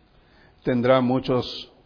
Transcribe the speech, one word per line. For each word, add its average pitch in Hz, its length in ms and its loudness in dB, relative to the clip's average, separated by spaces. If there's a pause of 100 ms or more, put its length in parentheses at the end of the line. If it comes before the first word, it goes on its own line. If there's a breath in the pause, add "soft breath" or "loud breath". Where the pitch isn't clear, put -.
(640 soft breath)
tendrá 127 380 2
muchos 127 680 -2 (140)